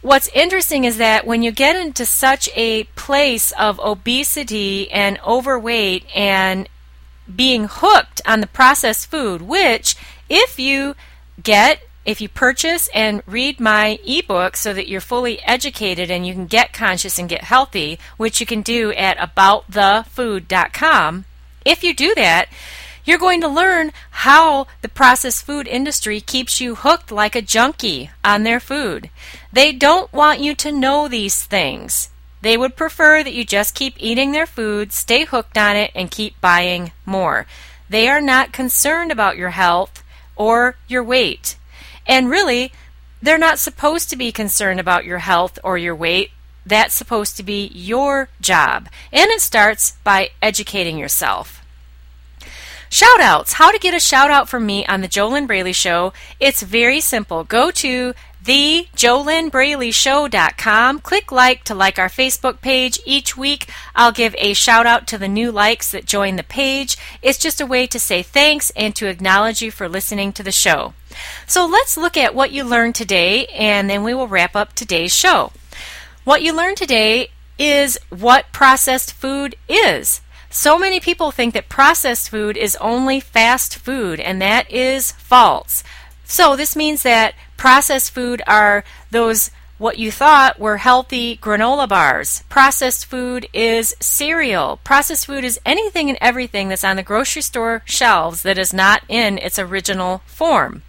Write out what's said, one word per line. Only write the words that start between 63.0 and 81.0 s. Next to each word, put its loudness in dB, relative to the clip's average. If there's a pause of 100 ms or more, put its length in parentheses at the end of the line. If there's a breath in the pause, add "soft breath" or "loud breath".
Each -4
week, -6 (280 loud breath)
I'll 6
give -2
a -2
shout 4
out 2
to -8
the -6
new -2
likes 0
that -10
join -2
the -8
page. -4 (240 loud breath)
It's 0
just -4
a -6
way -2
to -8
say -4
thanks 0
and -4
to -6
acknowledge 0
you -8
for -10
listening -6
to -14
the -6
show. 0 (540 loud breath)
So 2
let's 2
look -2
at 0
what 0
you -6
learned 0
today, 0
and -2
then -4
we -2
will -4
wrap 0
up -4
today's -4
show. 2 (720 loud breath)
What 2
you 0
learned -2
today 0 (280)
is 0 (120)
what 2
processed 2
food -6 (120)
is. 0 (300 soft breath)
So 2
many 0